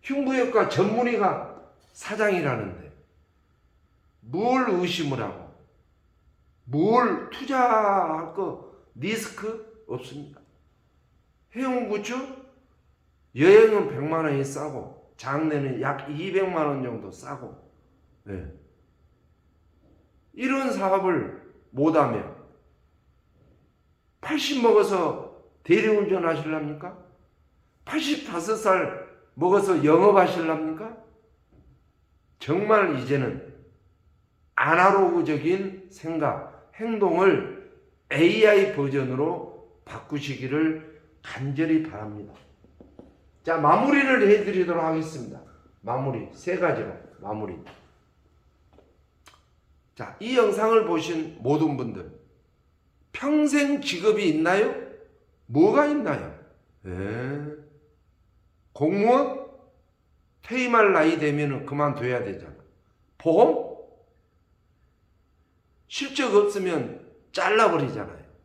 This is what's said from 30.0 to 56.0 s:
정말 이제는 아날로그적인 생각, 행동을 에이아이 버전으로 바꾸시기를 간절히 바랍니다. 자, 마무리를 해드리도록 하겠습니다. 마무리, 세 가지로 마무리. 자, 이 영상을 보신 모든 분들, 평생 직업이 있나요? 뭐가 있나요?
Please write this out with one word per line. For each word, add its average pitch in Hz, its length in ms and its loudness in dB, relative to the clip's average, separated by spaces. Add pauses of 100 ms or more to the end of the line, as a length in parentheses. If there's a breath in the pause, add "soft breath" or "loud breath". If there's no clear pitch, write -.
정말 190 600 0
이제는 127 560 -4 (1000)
아날로그적인 175 1300 2
생각, - 840 -6
행동을 196 1000 0 (360)
에이아이 196 640 6
버전으로 139 1120 -4
바꾸시기를 143 1160 -6 (220)
간절히 156 600 -2
바랍니다. 104 500 -12 (1120)
자, 160 140 0
마무리를 240 720 4
해드리도록 180 540 2
하겠습니다. 156 580 -6 (400)
마무리, 120 520 -6
세 - 240 -6
가지로 156 360 -2 (260)
마무리. 104 380 -8 (2500)
자, - 240 -14
이 240 180 0
영상을 214 480 4
보신 160 560 -4
모든 147 340 0
분들, 107 360 -10 (1040)
평생 285 680 2
직업이 196 480 0
있나요? 170 460 2 (720)
뭐가 262 400 4
있나요? 180 500 -4 (480)